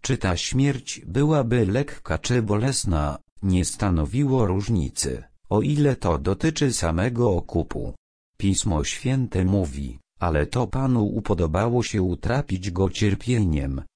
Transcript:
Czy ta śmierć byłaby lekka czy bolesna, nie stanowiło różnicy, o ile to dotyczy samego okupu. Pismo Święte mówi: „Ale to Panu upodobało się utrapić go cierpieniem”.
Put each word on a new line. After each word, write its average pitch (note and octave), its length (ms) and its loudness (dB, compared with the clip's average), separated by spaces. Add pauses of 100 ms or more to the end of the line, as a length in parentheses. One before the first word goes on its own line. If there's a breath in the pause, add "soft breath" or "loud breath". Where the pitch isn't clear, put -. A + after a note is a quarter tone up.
Czy - 160 -2
ta F2+ 200 0
śmierć C3 680 -2
byłaby B2+ 600 2
lekka G2 520 -2
czy B2 240 0
bolesna, G2 760 0 (260)
nie F#2 220 4
stanowiło A2 800 0
różnicy, F#2 800 -2 (260)
o G#2 120 2
ile C#3+ 340 2
to E2+ 220 0
dotyczy A#2 560 0
samego A2 580 0
okupu. - 640 -2 (440)
Pismo F2 460 0
Święte B2 640 -2
mówi: C#2 540 -2 (200)
„Ale D#2 260 2
to A#2+ 220 -2
Panu B2+ 380 2
upodobało G#2 760 0
się - 180 -2
utrapić F#2 720 -2
go F#2 180 2
cierpieniem”. F2 920 0 (140)